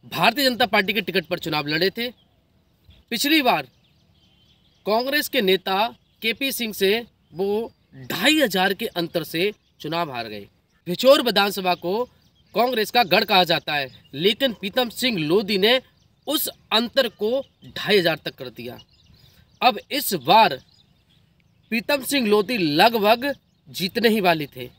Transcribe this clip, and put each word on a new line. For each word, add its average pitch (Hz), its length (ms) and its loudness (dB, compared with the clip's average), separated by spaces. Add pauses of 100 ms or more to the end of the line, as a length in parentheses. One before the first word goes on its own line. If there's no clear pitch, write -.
भारतीय 220 400 0
जनता 247 220 2
पार्टी 202 260 0
के 220 80 -2
टिकट 180 240 -2
पर 175 140 -6
चुनाव 151 280 -4
लड़े 160 220 0
थे। 240 200 -6 (1000)
पिछली 285 300 2
बार 185 260 0 (1160)
कांग्रेस 254 440 -2
के 254 120 0
नेता 190 460 0 (340)
केपी 233 300 -4
सिंह 226 220 -6
से 190 180 0 (420)
वो 202 380 -4 (320)
ढाई 220 360 0
हजार 196 340 2
के 208 140 -8
अंतर 170 360 -6
से 180 280 -4 (280)
चुनाव 160 320 -6
हार 117 160 -10
गए। 104 200 -14 (400)
पिछोर 262 360 4
विधानसभा 196 520 0
को 190 280 -6 (520)
कांग्रेस 226 360 0
का 240 120 2
गढ़ 185 200 2
कहा 185 200 4
जाता 160 300 -2
है, 135 160 -2 (240)
लेकिन 214 400 0
प्रीतम 214 380 -4
सिंह 233 280 -2
लोधी 185 380 0
ने 226 220 4 (480)
उस 294 200 -4
अंतर 233 600 -2
को 240 320 -4 (260)
ढाई 180 300 -2
हजार 165 280 2
तक 165 100 -10
कर 127 140 -14
दिया। 117 300 -16 (800)
अब 220 180 2 (120)
इस 254 300 -4
बार 170 380 6 (1120)
प्रीतम 262 320 -2
सिंह 262 240 0
लोधी 208 300 2
लगभग 214 760 2 (340)
जीतने 190 420 -2
ही 214 120 2
वाले 165 260 2
थे। 123 300 -16